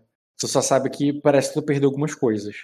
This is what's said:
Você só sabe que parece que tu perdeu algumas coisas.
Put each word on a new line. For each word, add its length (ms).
Você 100
só 140
sabe 280
que 240
parece 360
que 60
tu 100
perdeu 240
algumas 240
coisas. 500